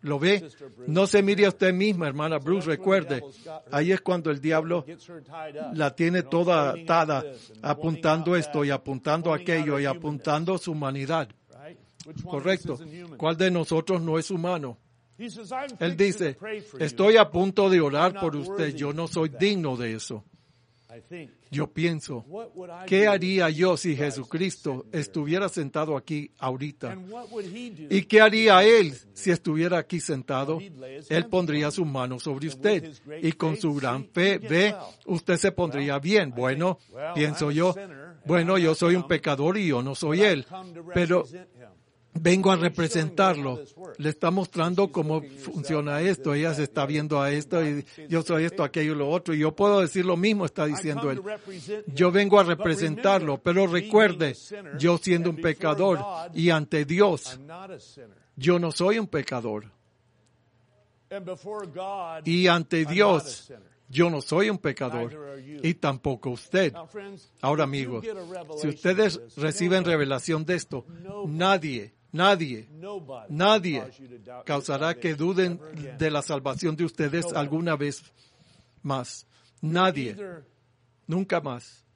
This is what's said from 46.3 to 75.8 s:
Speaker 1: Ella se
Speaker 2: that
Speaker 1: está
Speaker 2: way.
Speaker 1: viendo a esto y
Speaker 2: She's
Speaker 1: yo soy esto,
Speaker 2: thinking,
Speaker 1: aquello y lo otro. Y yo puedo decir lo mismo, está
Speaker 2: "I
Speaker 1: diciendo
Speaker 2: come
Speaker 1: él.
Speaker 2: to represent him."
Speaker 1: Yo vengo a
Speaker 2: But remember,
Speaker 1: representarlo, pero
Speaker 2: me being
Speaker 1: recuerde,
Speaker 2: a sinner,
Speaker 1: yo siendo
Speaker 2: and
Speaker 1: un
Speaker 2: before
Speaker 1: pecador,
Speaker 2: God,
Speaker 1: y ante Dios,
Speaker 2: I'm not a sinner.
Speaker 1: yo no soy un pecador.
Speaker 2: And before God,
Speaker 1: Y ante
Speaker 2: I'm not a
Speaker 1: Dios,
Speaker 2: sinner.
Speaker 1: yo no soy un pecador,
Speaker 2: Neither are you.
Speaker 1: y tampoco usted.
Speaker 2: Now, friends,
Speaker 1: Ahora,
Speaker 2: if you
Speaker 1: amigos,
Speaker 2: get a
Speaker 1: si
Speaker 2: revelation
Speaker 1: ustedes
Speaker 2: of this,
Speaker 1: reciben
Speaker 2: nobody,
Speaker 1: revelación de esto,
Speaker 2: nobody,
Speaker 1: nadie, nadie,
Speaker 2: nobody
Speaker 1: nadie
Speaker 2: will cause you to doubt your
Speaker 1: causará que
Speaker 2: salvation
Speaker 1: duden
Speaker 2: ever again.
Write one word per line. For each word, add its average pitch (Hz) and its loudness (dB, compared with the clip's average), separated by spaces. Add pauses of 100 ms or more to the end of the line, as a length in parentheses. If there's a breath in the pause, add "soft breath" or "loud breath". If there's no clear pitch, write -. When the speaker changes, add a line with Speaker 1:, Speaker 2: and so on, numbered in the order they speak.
Speaker 1:
Ella 156 0
se 147 -4
Speaker 2:
that 151 -2
Speaker 1:
está 143 0
Speaker 2:
way. 139 -4
Speaker 1:
viendo 151 0
a 139 0
esto 151 0
y 147 -2 (220 loud breath)
Speaker 2:
She's 151 -20
Speaker 1:
yo 165 0
soy 160 0
esto, 170 -4
Speaker 2:
thinking, - -2
Speaker 1:
aquello 156 -2
y 151 -2
lo 143 -2
otro. 175 -2
Y 151 0
yo 151 0
puedo 202 4
decir 185 0
lo 180 0
mismo, 202 2
está 156 -2
Speaker 2:
"I 151 0
Speaker 1:
diciendo 143 -4
Speaker 2:
come 143 -2
Speaker 1:
él. 131 -4
Speaker 2:
to - -12
represent 208 -10
him." 143 -8
Speaker 1:
Yo 180 6
vengo 202 6
a 202 10
Speaker 2:
But 175 6
remember, 170 0
Speaker 1:
representarlo, 160 2
pero 185 4
Speaker 2:
me 170 0
being 180 0
Speaker 1:
recuerde, 202 4
Speaker 2:
a 120 -8
sinner, 180 -14
Speaker 1:
yo 170 4
siendo 175 0
Speaker 2:
and 160 -4
Speaker 1:
un 160 -10
Speaker 2:
before 165 0
Speaker 1:
pecador, 165 2
Speaker 2:
God, 175 -8
Speaker 1:
y 170 4
ante 151 0
Dios, 170 2
Speaker 2:
I'm 139 -20
not 180 -18
a 165 -16
sinner. - -20 (200)
Speaker 1:
yo 170 4
no 170 -2
soy 196 2
un 214 -4
pecador. 120 -6 (1500)
Speaker 2:
And 196 -12
before 196 -12
God, 170 -10
Speaker 1:
Y 175 2
ante 170 4
Speaker 2:
I'm 160 2
not 147 -8
a 170 -4
Speaker 1:
Dios, 185 4 (220)
Speaker 2:
sinner. 113 -20 (260)
Speaker 1:
yo 156 2
no 151 -2
soy 190 0
un 196 -4
pecador, 120 -6
Speaker 2:
Neither 147 -16
are 139 -16
you. 143 -16
Speaker 1:
y 165 2
tampoco 135 -4
usted. 165 0
Speaker 2:
Now, 165 -14
friends, 202 -18 (120)
Speaker 1:
Ahora, 151 2
Speaker 2:
if 135 -4
you 139 -6
Speaker 1:
amigos, 123 -6
Speaker 2:
get - -10
a - -14
Speaker 1:
si - -14
Speaker 2:
revelation 151 -8
Speaker 1:
ustedes 185 0
Speaker 2:
of - -12
this, - -20
Speaker 1:
reciben 170 0
Speaker 2:
nobody, 175 0
Speaker 1:
revelación 151 0
de 180 0
esto, 139 -8 (160)
Speaker 2:
nobody, 190 -10
Speaker 1:
nadie, 160 0 (200)
nadie, 160 2 (100)
Speaker 2:
nobody 160 -14
Speaker 1:
nadie 175 2
Speaker 2:
will - -12
cause - -20
you 131 -20
to 120 -20
doubt 104 -20
your 123 -18
Speaker 1:
causará 147 -2
que 165 -4
Speaker 2:
salvation 151 -6
Speaker 1:
duden 180 0
Speaker 2:
ever 156 -20
again. 139 -14